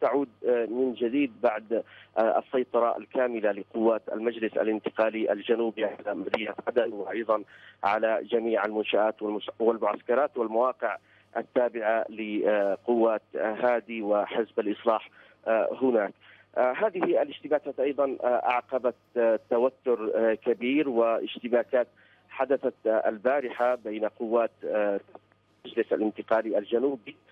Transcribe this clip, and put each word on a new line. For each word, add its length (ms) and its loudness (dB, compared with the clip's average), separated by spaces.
تعود، 280 2
آه، 180 4
من 280 0
جديد 400 0
بعد، 400 0
آه، 220 4
السيطرة 580 0
الكاملة 540 0
لقوات 500 0
المجلس 420 -4
الانتقالي 760 0
الجنوبي 540 -2
على 300 -6
مدينة 380 -4
عدن، 260 0
وأيضًا 500 -2
على 400 2
جميع 420 0
المنشآت 560 0
والمس-، 280 -6
والمعسكرات 800 0
والمواقع 600 0
التابعة 720 0
لقوات 1120 0
هادي 640 -2
وحزب 580 -2
الإصلاح، 500 0
آه، 340 0
هناك. 320 2
آه، 160 2
هذه 480 0
الاشتباكات 580 -4
أيضًا، 440 0
آه، 40 2
أعقبت، 680 0
آه، 220 4
توتر، 640 0
آه، 180 2
كبير 560 0
واشتباكات 1000 0
حدثت، 440 -2
آه، 220 2
البارحة 640 0
بين 300 -6
قوات، 460 0
آه، 340 0
المجلس 280 -2
الانتقالي 640 0
الجنوبي 580 -2